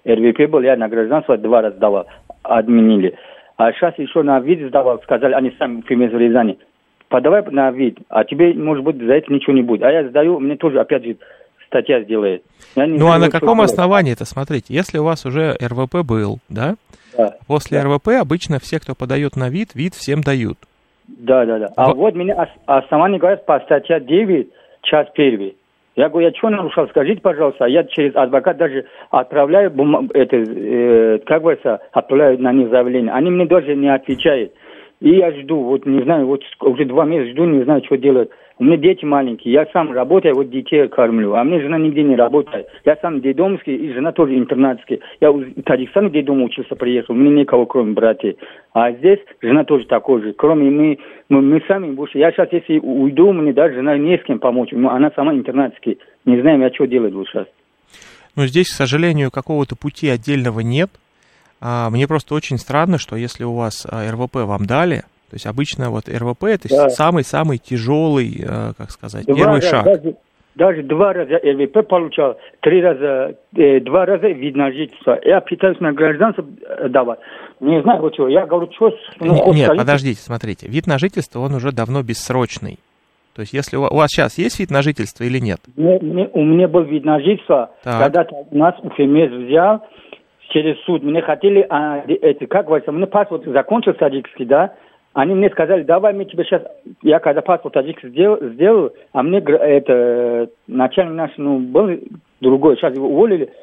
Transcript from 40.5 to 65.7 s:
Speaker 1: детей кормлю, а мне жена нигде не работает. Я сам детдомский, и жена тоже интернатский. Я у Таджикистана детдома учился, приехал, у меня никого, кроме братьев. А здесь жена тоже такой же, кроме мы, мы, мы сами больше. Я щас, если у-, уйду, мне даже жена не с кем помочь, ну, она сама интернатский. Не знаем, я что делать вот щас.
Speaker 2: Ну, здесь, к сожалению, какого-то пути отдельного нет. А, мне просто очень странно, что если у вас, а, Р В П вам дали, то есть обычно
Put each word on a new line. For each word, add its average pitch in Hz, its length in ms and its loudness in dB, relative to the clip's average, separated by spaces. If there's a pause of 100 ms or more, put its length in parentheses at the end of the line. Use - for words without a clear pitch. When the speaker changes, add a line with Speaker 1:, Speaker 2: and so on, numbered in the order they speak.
Speaker 1:
детей 135 380 0
кормлю, 113 460 2
а 117 100 2
мне 165 160 0
жена 156 180 -2
нигде 151 240 0
не 135 140 2
работает. 120 500 0 (180)
Я 151 120 2
сам 156 240 -6
детдомский, 139 560 -2
и 147 160 -8
жена 135 180 -4
тоже 139 260 0
интернатский. 127 640 -2 (220)
Я 151 100 4
у 143 140 0 (200)
Таджикистана 131 460 0
детдома 139 320 0
учился, 120 320 -6
приехал, 123 400 -4
у - 20 0
меня 143 260 4
никого, 123 240 2
кроме 117 260 -2
братьев. 107 420 0 (380)
А 117 180 0
здесь 165 300 2 (200)
жена 135 220 2
тоже 135 240 0
такой 120 360 0
же, 107 100 -6
кроме 147 380 2
мы, 151 280 2 (300)
мы, 139 120 4
мы 143 280 2
сами 190 240 -2
больше. 139 260 -8
Я 165 140 4
щас, 180 180 0
если 160 300 -2
у-, 135 220 -2
уйду, 151 300 4
мне 151 200 0
даже 139 240 2
жена 143 200 0
не 165 220 0
с - 60 -8
кем 127 160 -4
помочь, 123 320 -2
ну, 127 160 0
она 127 260 2
сама 147 200 -2
интернатский. 127 640 -4 (240)
Не 123 160 4
знаем, 143 220 4
я 127 120 0
что 143 120 -2
делать 117 280 -2
вот 95 140 -10
щас. 104 180 -8 (880)
Speaker 2:
Ну, 143 120 -2
здесь, 160 240 0
к - 60 -12
сожалению, 147 540 0
какого-то 139 460 -6
пути 147 320 -8
отдельного 123 500 -2
нет. 123 320 -2 (720)
А, 120 300 -4
мне 127 180 0
просто 151 260 -4
очень 139 240 -6
странно, 160 400 -2
что - 160 -12
если 120 300 -8
у 120 80 -6
вас, 117 360 -8
а, 110 160 -8
Р 110 120 -6
В 123 100 -6
П 120 180 -6
вам 101 220 -4
дали, 143 360 -2 (260)
то - 60 -20
есть - 100 -14
обычно 123 460 -6